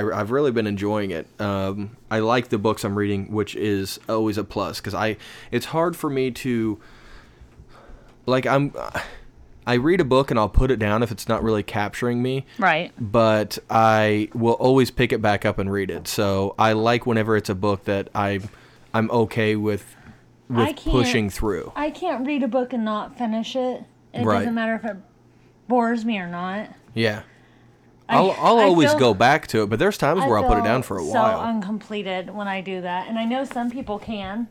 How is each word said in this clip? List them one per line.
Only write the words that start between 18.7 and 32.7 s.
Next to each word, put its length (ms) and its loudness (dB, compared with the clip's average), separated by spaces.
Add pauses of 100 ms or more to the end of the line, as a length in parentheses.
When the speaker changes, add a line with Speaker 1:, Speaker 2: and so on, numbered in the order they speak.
Speaker 1:
I'm 180 0
okay 440 2
with, 400 -4 (540)
with 100 0
Speaker 2:
I 140 2
can't, 220 -4
Speaker 1:
pushing 340 2
through. 460 -4
Speaker 2:
I 140 -2
can't 380 -4
read 160 0
a 40 0
book 260 -2
and 120 -2
not 320 -6
finish 380 -4
it. 280 -4 (300)
It 100 -2
Speaker 1:
Right. 160 2
Speaker 2:
doesn't 160 -2
matter 200 -2
if 100 -8
it 120 -8 (680)
bores 380 0
me 140 -2
or 80 -8
not. 420 -8 (240)
Speaker 1:
Yeah. 300 -2 (840)
Speaker 2:
I, 100 4
Speaker 1:
I'll, 200 4
I'll 220 6
Speaker 2:
I 60 6
Speaker 1:
always 260 6
Speaker 2:
feel, 80 4
Speaker 1:
go 160 6
back 320 4
to 160 2
it, 80 -2
but 80 0
there's 180 2
times 240 2
Speaker 2:
I 60 2
Speaker 1:
where 100 4
I'll 60 2
put 100 4
it 80 2
Speaker 2:
feel 40 0
Speaker 1:
down 180 2
for 160 -6
a 40 -6
Speaker 2:
so 100 -4
Speaker 1:
while. 260 2
Speaker 2:
uncompleted 960 -6
when 120 -8
I 140 -6
do 200 -8